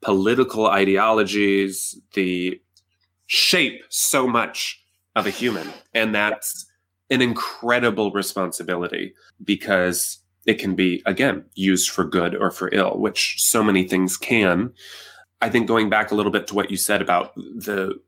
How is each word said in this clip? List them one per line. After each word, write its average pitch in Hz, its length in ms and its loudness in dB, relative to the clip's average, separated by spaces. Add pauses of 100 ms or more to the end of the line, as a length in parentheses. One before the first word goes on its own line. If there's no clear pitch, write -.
political 110 640 2
ideologies, 98 1300 2 (140)
the 90 480 -2 (640)
shape - 640 0
so - 380 0
much - 540 -4 (340)
of 107 120 0
a - 20 0
human. 101 380 -4 (260)
And 110 220 0
that's - 500 -2 (440)
an 127 120 4
incredible 117 880 0
responsibility 90 1040 -4 (300)
because 92 760 0 (260)
it 110 140 2
can 95 160 -2
be, 90 300 0
again, 107 380 0 (120)
used 95 340 2
for 92 160 -2
good 87 300 0
or 95 160 0
for - 220 -6
ill, 98 260 2
which - 420 -2
so 113 220 2
many 98 200 4
things 92 340 0
can. 104 540 2 (680)
I 117 80 0
think 117 180 2
going 110 220 2
back 107 220 2
a 104 40 0
little 104 160 2
bit 101 160 -2
to 98 80 -6
what 101 160 -2
you 95 60 -4
said 101 240 0
about 90 340 0
the - 720 -6